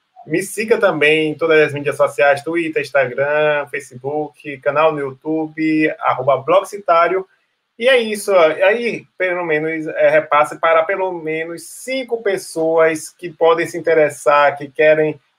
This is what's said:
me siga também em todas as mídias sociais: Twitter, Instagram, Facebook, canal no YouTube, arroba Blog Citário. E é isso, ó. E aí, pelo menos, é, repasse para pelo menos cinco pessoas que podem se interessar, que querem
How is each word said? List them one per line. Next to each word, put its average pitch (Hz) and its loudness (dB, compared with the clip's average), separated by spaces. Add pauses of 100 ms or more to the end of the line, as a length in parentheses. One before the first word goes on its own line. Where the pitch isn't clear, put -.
(260)
me 165 -4
siga 220 -2
também 156 2
em 147 -8
todas 156 2
as 131 -8
mídias 143 -6
sociais: 143 2
Twitter, 160 -4
Instagram, 143 0
Facebook, 139 -10
canal 147 0
no 151 -6
YouTube, 156 -2
arroba 131 0
Blog 165 0
Citário. 175 0 (500)
E 233 -2
é 262 6
isso, 214 -2
ó. 170 6
E 156 -2
aí, 208 0 (120)
pelo 180 -2
menos, 160 -2
é, 151 2
repasse 151 2
para 165 2
pelo 185 -2
menos 165 -8
cinco 247 -8
pessoas 160 0
que 175 -14
podem 165 2
se 175 -10
interessar, 151 2
que 143 -12
querem 156 2 (200)